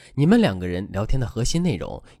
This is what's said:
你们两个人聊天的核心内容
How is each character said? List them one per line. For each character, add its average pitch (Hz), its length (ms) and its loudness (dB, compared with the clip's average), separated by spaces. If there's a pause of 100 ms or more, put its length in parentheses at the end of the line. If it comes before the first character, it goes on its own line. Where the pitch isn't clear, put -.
(140)
你 143 140 2
们 226 120 6
两 120 180 2
个 90 100 -6
人 90 240 -4
聊 98 120 -2
天 131 160 2
的 127 80 -2
核 - 160 -4
心 165 200 0
内 160 120 0
容 - 260 -10 (180)